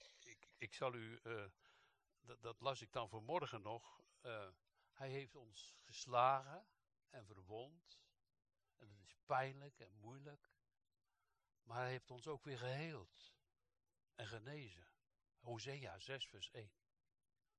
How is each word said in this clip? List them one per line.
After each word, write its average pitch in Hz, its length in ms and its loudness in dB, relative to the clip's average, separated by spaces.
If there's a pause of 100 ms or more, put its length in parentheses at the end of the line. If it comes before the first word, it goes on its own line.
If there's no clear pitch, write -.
(180)
ik, - 300 -18 (100)
ik 120 160 -6
zal 131 200 2
u, 113 280 -6
eh, 113 240 -4 (720)
dat, 120 220 -14
dat 117 180 -6
las 131 200 2
ik 110 120 -10
dan 117 160 0
vanmorgen 120 540 0
nog. 110 380 -6 (200)
Eh, 107 280 -4 (440)
hij 135 180 -6
heeft 135 260 -4
ons 113 400 -14
geslagen 131 920 8 (420)
en 117 160 -12
verwond. 107 800 -10 (720)
En 110 120 -20
dat 101 140 -18
is - 140 -20 (100)
pijnlijk 135 540 4
en 101 140 -14
moeilijk. 139 580 -14 (1120)
Maar 117 160 -2
hij 127 120 4
heeft 127 200 -4
ons 123 160 -10
ook 151 180 -2
weer 135 140 -4
geheeld 131 760 -4 (800)
en 117 120 -6
genezen. 110 600 -8 (500)
Hosea 120 600 -4
zes 131 280 -2
vers - 240 -8
één. 110 220 -8 (880)